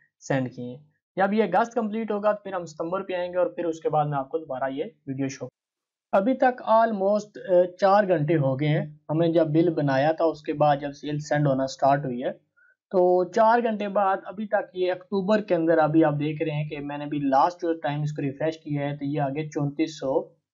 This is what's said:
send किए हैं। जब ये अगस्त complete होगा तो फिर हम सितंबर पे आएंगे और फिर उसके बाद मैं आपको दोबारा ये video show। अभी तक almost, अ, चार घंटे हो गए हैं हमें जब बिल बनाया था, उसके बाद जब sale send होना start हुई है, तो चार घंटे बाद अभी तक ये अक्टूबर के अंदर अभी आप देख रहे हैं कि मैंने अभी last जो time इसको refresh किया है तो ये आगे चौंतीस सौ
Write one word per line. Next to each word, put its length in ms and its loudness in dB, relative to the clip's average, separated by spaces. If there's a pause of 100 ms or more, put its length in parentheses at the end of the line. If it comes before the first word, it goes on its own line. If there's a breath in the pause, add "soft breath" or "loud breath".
(200 soft breath)
send 280 -2
किए 220 -12
हैं। 140 -18 (320)
जब 180 0
ये 80 2
अगस्त 320 0
complete 360 -4
होगा 220 0
तो 120 -4
फिर 100 -10
हम 100 -6
सितंबर 380 -6
पे 120 -8
आएंगे 240 -4
और 180 2
फिर 80 -4
उसके 240 -4
बाद 180 0
मैं 120 -2
आपको 200 -4
दोबारा 300 -6
ये 260 -8 (140)
video 200 -4
show। 200 -10 (640)
अभी 220 2
तक 220 2 (140)
almost, 680 2
अ, 260 4 (160)
चार 260 4
घंटे 280 2
हो 220 2
गए 100 -2
हैं 340 -2 (100)
हमें 220 2
जब 200 2
बिल 220 4
बनाया 380 2
था, 140 0
उसके 260 -4
बाद 280 2
जब 120 -6
sale 280 -6
send 260 0
होना 200 0
start 380 0
हुई 160 -6
है, 120 -4 (600 soft breath)
तो 320 4
चार 360 4
घंटे 280 -2
बाद 380 0
अभी 200 -10
तक 300 -2
ये 140 0
अक्टूबर 500 -2
के 140 -2
अंदर 240 2
अभी 240 4
आप 120 4
देख 280 -4
रहे 120 -4
हैं 140 -4
कि 120 -10
मैंने 240 -8
अभी 160 -4
last 420 2
जो 120 0
time 300 -4
इसको 180 -6
refresh 340 -4
किया 260 -6
है 140 -4
तो 80 -10
ये 160 -4
आगे 280 -4
चौंतीस 520 -4
सौ 120 -2 (420)